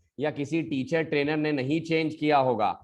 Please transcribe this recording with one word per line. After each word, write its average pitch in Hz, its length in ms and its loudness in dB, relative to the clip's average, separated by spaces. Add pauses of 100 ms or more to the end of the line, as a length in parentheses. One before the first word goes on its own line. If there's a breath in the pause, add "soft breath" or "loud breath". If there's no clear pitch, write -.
(180)
या 143 120 -2
किसी 143 320 -2
टीचर 143 400 -2
ट्रेनर 151 340 0
ने 151 160 0
नहीं 143 280 0
चेंज 160 340 0
किया 151 240 2
होगा, 107 460 2